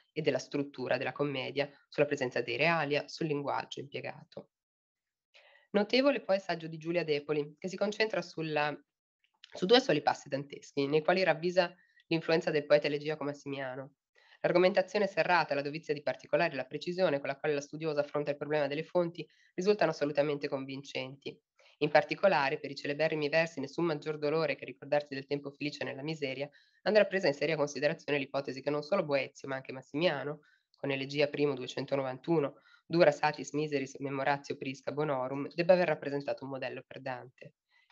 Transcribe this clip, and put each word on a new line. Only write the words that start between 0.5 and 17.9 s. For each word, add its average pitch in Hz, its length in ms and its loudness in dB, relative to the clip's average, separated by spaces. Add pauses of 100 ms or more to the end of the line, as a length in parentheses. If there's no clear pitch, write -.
della 131 140 -4
commedia, 135 580 -4 (180)
sulla 147 200 0
presenza 135 340 -2
dei 120 160 -4
realia, 147 500 2
sul - 200 -6
linguaggio 131 540 -4
impiegato. - 680 -12 (1200)
Notevole 247 480 4
poi 196 160 2
il 196 40 -2
saggio 165 260 -6
di 165 100 -10
Giulia 165 260 -2
Depoli, 151 560 -2
che 190 80 -6
si 185 100 -8
concentra 208 460 0
sulla, 151 520 -2 (800)
su - 140 -2
due 240 120 8
soli 151 220 2
passi - 260 0
danteschi, 139 600 -4
nei 156 160 4
quali 185 200 4
ravvisa 175 480 2 (360)
l'influenza 165 440 2
del 147 140 0
poeta 147 220 6
elegiaco 147 360 -4
Massimiano. 139 680 -8 (480)
L'argomentazione 190 640 4
serrata, 160 480 2
la 139 60 0
dovizia 147 320 -4
di 147 80 -8
particolari 151 520 0
e 135 40 -6
la 127 80 -4
precisione 170 540 0
con 139 80 -8
la 139 100 -4
quale 156 160 0
la 143 80 -2
studiosa 151 400 -4